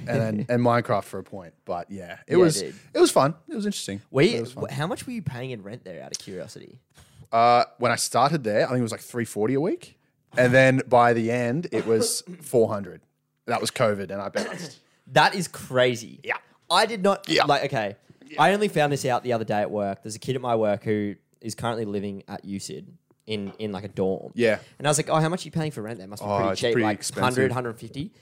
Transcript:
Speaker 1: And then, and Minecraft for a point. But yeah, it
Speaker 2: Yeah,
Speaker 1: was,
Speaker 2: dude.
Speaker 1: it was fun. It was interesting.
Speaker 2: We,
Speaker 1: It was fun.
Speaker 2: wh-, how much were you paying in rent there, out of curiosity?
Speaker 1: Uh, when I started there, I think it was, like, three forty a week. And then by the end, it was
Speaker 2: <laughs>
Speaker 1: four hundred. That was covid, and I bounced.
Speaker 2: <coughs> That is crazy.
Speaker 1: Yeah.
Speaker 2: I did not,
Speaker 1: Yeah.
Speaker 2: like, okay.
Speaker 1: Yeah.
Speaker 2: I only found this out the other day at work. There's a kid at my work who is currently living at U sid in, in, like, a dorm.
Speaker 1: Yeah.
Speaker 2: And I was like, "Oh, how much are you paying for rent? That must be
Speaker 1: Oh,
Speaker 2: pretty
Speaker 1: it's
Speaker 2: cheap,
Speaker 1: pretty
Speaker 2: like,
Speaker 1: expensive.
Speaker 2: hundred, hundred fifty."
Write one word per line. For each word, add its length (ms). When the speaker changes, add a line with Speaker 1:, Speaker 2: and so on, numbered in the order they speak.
Speaker 1:
And 20
then, 400
and 140
Minecraft 420
for 140
a 60
point. 300
But 260
yeah, 280
it 80
Speaker 2:
Yeah, 0
Speaker 1:
was, 240
Speaker 2:
dude. 140
Speaker 1:
it 60
was 100
fun. 240
It 80
was 100
interesting. 360
Speaker 2:
We, 240
Speaker 1:
It 60
was 100
fun. 160
Speaker 2:
wh-, 40
how 140
much 200
were 80
you 80
paying 280
in 140
rent 200
there, 180
out 100
of 60
curiosity? 600
Speaker 1:
Uh, 320
when 120
I 60
started 480
there, 220
I 20
think 120
it 20
was, 100
like, 80
three 240
forty 300
a 60
week. 380
And 160
then 340
by 280
the 160
end, 420
it 140
was 360
Speaker 2:
<laughs> 100
Speaker 1:
four 260
hundred. 320
That 140
was 120
covid, 400
and 80
I 80
bounced. 560
Speaker 2:
<coughs> 40
That 260
is 140
crazy. 760
Speaker 1:
Yeah. 140
Speaker 2:
I 160
did 160
not, 260
Speaker 1:
Yeah. 160
Speaker 2:
like, 200
okay. 320
Speaker 1:
Yeah. 120
Speaker 2:
I 140
only 140
found 240
this 120
out 200
the 80
other 120
day 160
at 100
work. 340
There's 100
a 60
kid 160
at 40
my 140
work 300
who 320
is 160
currently 280
living 440
at 160
U 160
sid 260
in, 320
in, 140
like, 120
a 40
dorm. 480
Speaker 1:
Yeah. 240
Speaker 2:
And 80
I 40
was 80
like, 120
"Oh, 60
how 120
much 140
are 40
you 40
paying 220
for 100
rent? 160
That 100
must 140
be 60
Speaker 1:
Oh, 80
Speaker 2:
pretty 160
Speaker 1:
it's 80
Speaker 2:
cheap, 120
Speaker 1:
pretty 120
Speaker 2:
like, 140
Speaker 1:
expensive. 260
Speaker 2:
hundred, 280
hundred 280
fifty." 420